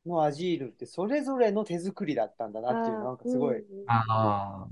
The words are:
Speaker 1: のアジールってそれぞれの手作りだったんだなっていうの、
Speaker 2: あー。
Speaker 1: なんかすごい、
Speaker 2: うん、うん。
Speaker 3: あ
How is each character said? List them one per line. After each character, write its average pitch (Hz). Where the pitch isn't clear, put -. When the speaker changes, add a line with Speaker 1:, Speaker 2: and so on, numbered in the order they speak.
Speaker 1:
の 170
ア 147
ジ 151
ー 165
ル 131
っ -
て -
そ 175
れ 277
ぞ 262
れ 220
の 208
手 170
作 185
り 151
だ 117
っ 104
た 117
ん 104
だ 107
な 226
っ -
て 226
い 220
う 220
の、 -
Speaker 2:
あ 214
ー。 -
Speaker 1:
な -
ん -
か 226
す 254
ご 247
い、 220
Speaker 2:
う -
ん、 196
う -
ん。 -
Speaker 3:
あ 110